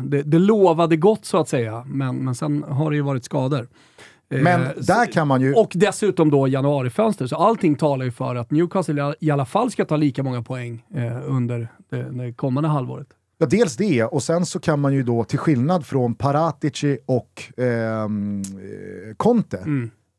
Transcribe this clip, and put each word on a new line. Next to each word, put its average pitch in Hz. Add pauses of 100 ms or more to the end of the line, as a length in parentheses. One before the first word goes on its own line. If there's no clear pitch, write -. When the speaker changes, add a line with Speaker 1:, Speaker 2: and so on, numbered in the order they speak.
Speaker 1:
det, 143
det 151
lovade 175
gott, 208
så -
att 156
säga, 117
men, 135
men 131
sen 147
har 156
det 147
ju 147
varit 139
skador. 131 (640)
Eh, 135
Speaker 2:
Men 175 (160)
där 196
Speaker 1:
så 202
Speaker 2:
kan 160
man 131
ju 135
Speaker 1:
och 220
dessutom 180
då 139
januarifönster, 139
så 131
allting 185
talar 139
ju 123
för 123
att 123
Newcastle 165
i 143
alla, 143
i 151
alla 139
fall 214
ska -
ta 156
lika 143
många 123
poäng, 120 (100)
eh, 120
under 120 (220)
det, 127
det 123
kommande 139
halvåret. 131 (300)
Speaker 2:
Ja, 165
dels 180
det, 165
och 127
sen 170
så -
kan 151
man 139
ju 135
då, 117
till 131
skillnad 156
från 123
Paratici 143
och, - (140)
ehm, 110
eh, 98
Conte, 220
Speaker 1:
Mm. 120 (280)